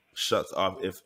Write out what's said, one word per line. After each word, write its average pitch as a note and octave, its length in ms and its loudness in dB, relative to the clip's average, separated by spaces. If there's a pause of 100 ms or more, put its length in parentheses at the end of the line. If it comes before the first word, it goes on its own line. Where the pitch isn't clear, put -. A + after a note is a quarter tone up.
(140)
shuts - 380 0
off F#2 320 2
if F#2 220 -4